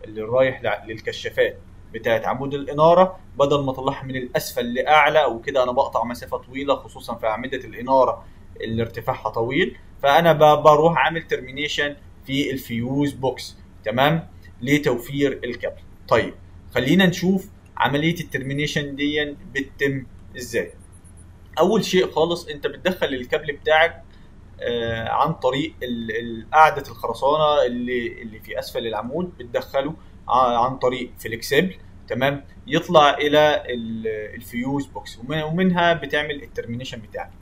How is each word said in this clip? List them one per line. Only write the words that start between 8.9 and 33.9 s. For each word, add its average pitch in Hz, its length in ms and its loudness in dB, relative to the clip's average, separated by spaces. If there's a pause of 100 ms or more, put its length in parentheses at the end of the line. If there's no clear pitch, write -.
طويل، 139 480 -2 (260)
فأنا 160 300 6
ب-، 151 300 6
بروح 151 360 8
أعمل 160 240 0
ترمينيشن 143 760 -4 (300)
في 139 240 -2
الفيوز 127 640 -2
بوكس، 123 460 -6 (260)
تمام؟ 143 440 2 (340)
لتوفير 139 840 0
الكابل. 113 360 -8 (280)
طيب 110 260 2 (400)
خلينا 156 320 4
نشوف 185 420 0 (280)
عملية 151 440 0
الترمينيشن 143 760 -4
دي 147 400 -2 (180)
بتتم 135 520 -4 (300)
إزاي. 110 360 -6 (840)
أول 196 260 4
شيء - 260 2
خالص 170 380 0
أنت - 180 -10
بتدخل 170 400 -2
الكابل 147 460 -4
بتاعك، 156 500 2 (580)
آه، 117 480 -4
عن 123 240 0
طريق 139 500 -2
ال-، 117 280 -6
ال-، 113 420 -8
قاعدة 151 300 6
الخرسانة 139 840 0
اللي، 123 560 -6
اللي 107 180 -16
في - 180 -10
أسفل 127 280 -8
العمود، 123 520 -6
بتدخله 139 560 -6 (340)
ع-، 120 360 2
عن 127 140 -4
طريق 127 400 -2
فليكسيبل، 135 560 -2 (340)
تمام؟ 139 360 -2 (220)
يطلع 147 480 6
إلى 147 540 4
ال-، 110 640 -8